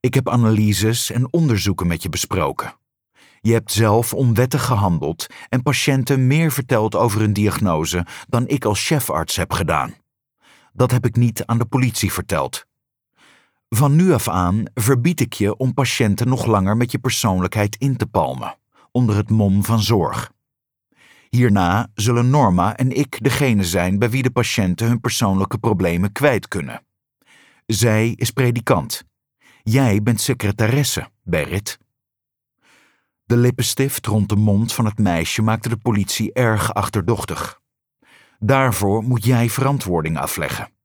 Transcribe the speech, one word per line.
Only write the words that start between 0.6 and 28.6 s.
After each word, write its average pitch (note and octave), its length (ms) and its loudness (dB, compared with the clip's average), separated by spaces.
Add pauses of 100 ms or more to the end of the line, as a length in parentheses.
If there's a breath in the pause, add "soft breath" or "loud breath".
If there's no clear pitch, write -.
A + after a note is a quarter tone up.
en B2+ 220 -2
onderzoeken G2+ 540 0
met E2+ 160 -2
je F#2 60 -6
besproken. D2+ 640 -4 (680 soft breath)
Je A2+ 120 2
hebt A2 180 0
zelf A2+ 420 2
onwettig B2 520 0
gehandeld F2 640 -2 (220 loud breath)
en B2+ 120 0
patiënten C3 640 0
meer D#3 240 2
verteld A2+ 440 0
over A2 240 2
hun G#2+ 140 2
diagnose F2 720 0 (220 loud breath)
dan A#2+ 200 -2
ik - 180 -2
als G#2 200 0
chefarts E2 500 -2
heb - 180 -4
gedaan. D2 400 -2 (800 soft breath)
Dat B2 180 0
heb B2+ 140 0
ik A#2 100 0
niet A#2+ 300 0
aan A#2+ 120 0
de A2+ 80 0
politie B2 460 -2
verteld. - 540 -4 (1040 soft breath)
Van C#3 260 2
nu F3+ 180 4
af A#2 140 0
aan F#2 360 0 (100)
verbied B2 460 0
ik C3+ 140 -2
je G#2 240 -2
om B2+ 160 -2
patiënten A#2+ 540 0
nog B2+ 180 0
langer G#2+ 320 2
met B2 140 -2
je - 80 -4
persoonlijkheid G#2 760 0
in C3+ 220 -2
te G#2+ 100 -2
palmen, C2 500 -4 (340 soft breath)
onder A#2 240 2
het G#2 140 0
mom G2+ 340 2
van A2+ 160 0
zorg. F#2 520 0 (1000 soft breath)
Hierna G2+ 640 2
zullen A#2+ 360 0
Norma G#2+ 460 2
en B2+ 160 0
ik - 320 -4
degene A#2+ 400 2
zijn F2+ 360 0
bij A#2 100 0
wie B2+ 140 -2
de B2 80 0
patiënten A2 560 -2
hun A#2+ 120 0
persoonlijke G2 580 0
problemen F#2+ 540 0
kwijt C3 360 0
kunnen. - 380 -10 (800 soft breath)
Zij A2 500 2
is - 160 -2
predikant. A#2+ 720 -2 (600 soft breath)